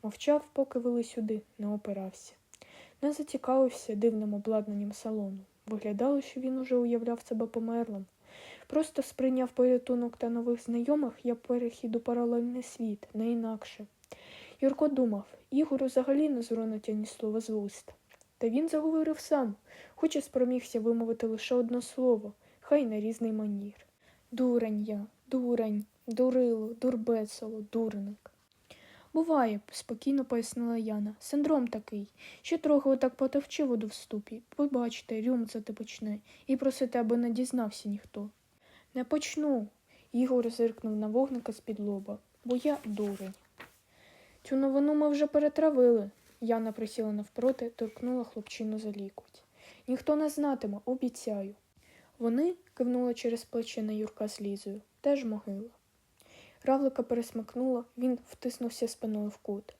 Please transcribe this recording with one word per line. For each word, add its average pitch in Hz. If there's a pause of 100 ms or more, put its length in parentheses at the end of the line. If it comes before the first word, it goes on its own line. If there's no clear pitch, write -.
Мовчав, 294
поки 269
вели 240
сюди, 220 (160)
не 208
опирався. 202 (680)
Не 294
зацікавився 262
дивним 214
обладнанням 208
салону. 202 (280)
Виглядало, 214
що -
він 262
уже 254
уявляв 233
себе 226
померлим. 226 (640)
Просто 302
сприйняв 254
порятунок 247
та 233
нових 233
знайомих 240 (100)
як 240
перехід 240
у 233
паралельний 240
світ, 220
не 226
інакше. 226 (760)
Юрко 277
думав, 233 (260)
Ігор 269
взагалі 277
не 247
зронить 220
ані 214
слова 220
з 226
вуст. 208 (440)
Та 226
він 302
заговорив 311
сам, 254 (400)
хоч 311
і 285
спромігся 247
вимовити 226
лише 220
одне 247
слово, 220 (260)
хай 294
на 214
різний 226
манір. 208 (580)
«Дурень 233
я, 208 (220)
дурень, 233 (220)
дурило, 240 (120)
дурбецело, 220
дурник». 208 (840)
«Буває», 285 (120)
спокійно 269
пояснила 233
Яна, 214
«синдром 285
такий. 208 (340)
Ще -
трохи 294
отак 262
потовчи 277
воду 233
в 214
ступі, 220 (140)
побачите, 240
рюмцяти 226
почне, 208 (280)
і 269
просити, 262
аби 233
не 240
дізнався 233
ніхто». 202 (640)
«Не 254
почну», 294 (440)
Ігор 247
зиркнув 226
на 214
вогника 240
з-під 214
лоба, 202 (280)
«бо 247
я 285
дурень». 202 (1120)
«Цю 269
новину 277
ми 302
вже 294
перетравили». 285 (320)
Яна 226
присіла 214
навпроти, 233
торкнула 240
хлопчину 214
за 214
лікоть. - (440)
«Ніхто 262
не 302
знатиме, 262
обіцяю». 220 (640)
«Вони», 254 (200)
кивнула 247
через 233
плече 233
на 214
Юрка 214
з -
Лізою, 202 (200)
«теж 277
могила». 214 (920)
Равлика 269
пересмикнула, 240 (120)
він 247 (100)
втиснувся 240
спиною 208
в -
кут. -